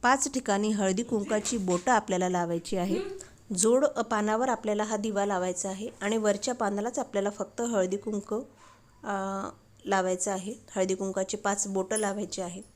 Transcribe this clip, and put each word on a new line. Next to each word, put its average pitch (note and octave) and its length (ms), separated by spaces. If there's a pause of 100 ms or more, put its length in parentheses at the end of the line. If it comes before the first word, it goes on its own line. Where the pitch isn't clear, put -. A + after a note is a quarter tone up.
पाच C4+ 300
ठिकाणी G#3+ 400
हळदी G3+ 320
कुंकाची A3 540
बोटं F#3 340
आपल्याला F#3+ 380
लावायची E3+ 480
आहे. G3 220 (560)
जोड A#3 300
पानावर A3 640
आपल्याला G#3+ 340
हा G#3+ 140
दिवा G3+ 280
लावायचा F#3 440
आहे G3 200 (120)
आणि G#3 160
वरच्या G#3+ 360
पानालाच G#3+ 460
आपल्याला G3+ 300
फक्त G#3 320
हळदी G3+ 360
कुंकू, G#3 440 (600)
अ, G#3+ 100 (720)
लावायचं F#3 460
आहे. F#3+ 240 (200)
हळदी F#3+ 200
कुंकाची F#3+ 420
पाच G3+ 300
बोटं F#3+ 300
लावायची G3+ 440
आहेत. F3+ 220 (120)